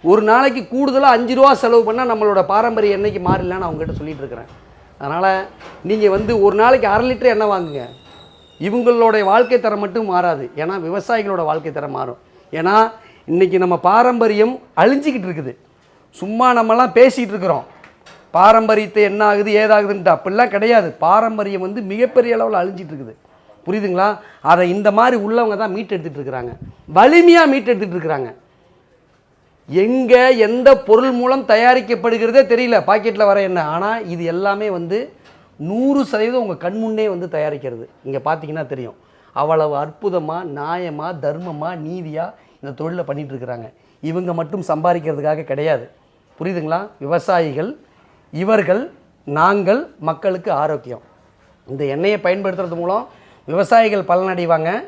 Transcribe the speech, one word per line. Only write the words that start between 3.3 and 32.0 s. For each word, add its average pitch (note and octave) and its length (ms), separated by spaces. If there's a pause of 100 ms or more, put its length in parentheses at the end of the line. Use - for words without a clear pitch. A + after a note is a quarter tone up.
அவங்க D#3 120
கிட்ட D#3+ 140
சொல்லிட்டு D3 300
இருக்கிறேன். A#2+ 280 (480)
அதனால, F#3 460 (360)
நீங்க G#3 300
வந்து G#3 320
ஒரு G3+ 140
நாளைக்கு A3+ 320
அரை G#3 220
லிட்டர் B3 240
எண்ணெய் G#3+ 140
வாங்குங்க. E3 340 (760)
இவங்களுடைய A3+ 640
வாழ்க்கை A#3+ 360
தரம் G#3 240
மட்டும் G#3 220
மாறாது, F3 500
ஏன்னா D#3+ 180 (120)
விவசாயிகளோட G3 580
வாழ்க்கை D#3 280
தரம் C#3+ 180
மாறும். C3 300 (320)
ஏன்னா, F3 240 (500)
இன்னைக்கு F3+ 320
நம்ம F3+ 200
பாரம்பரியம் A3+ 760 (220)
அழிஞ்சிக்கிட்டு B3+ 520
இருக்குது. D3 280 (540)
சும்மா A3+ 380 (120)
நம்மலாம் A3+ 400
பேசிக்கிட்டு A#3+ 340
இருக்கிறோம், F3+ 320 (640)
பாரம்பரியத்தை G#3+ 720
என்ன G#3 220
ஆகுது, G#3 280 (140)
ஏதாகுதுன்ட்டு. G3+ 500
அப்படிலாம் G3+ 400
கிடையாது. G#3+ 340
பாரம்பரியம் G3 760
வந்து G#3+ 160
மிகப்பெரிய A#3 540
அளவுல A3 260
அழிஞ்சிட்டு F3+ 300
இருக்குது, C3 220 (520)
புரியுதுங்களா? G3 440 (320)
அதை F3 280
இந்த G#3 200
மாதிரி A#3+ 320
உள்ளவங்க A3 340
தான் G3 200
மீட்டெடுத்துட்டு E3+ 420
இருக்கிறாங்க, B2+ 340 (420)
வலிமையா E4 500 (100)
மீட்டெடுத்துட்டு G3+ 420
இருக்கிறாங்க. D3 360 (1400)
எங்க, B3 600
எந்த B3 480
பொருள் A#3+ 320
மூலம் B3+ 360
தயாரிக்கப்படுகிறதே A#3 1040